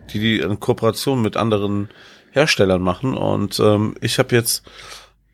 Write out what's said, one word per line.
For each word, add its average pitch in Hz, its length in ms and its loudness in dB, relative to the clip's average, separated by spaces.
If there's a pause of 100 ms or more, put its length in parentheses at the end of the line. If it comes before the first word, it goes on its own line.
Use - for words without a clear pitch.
(120)
die 104 80 -4
die 110 180 2
in 92 220 -2
Kooperation 120 600 0
mit 107 160 0
anderen 101 520 0 (420)
Herstellern 98 500 2
machen. 92 360 0
Und, 101 420 -2
ähm, 107 420 2
ich 117 200 -2
hab - 100 0
jetzt 117 320 0 (720)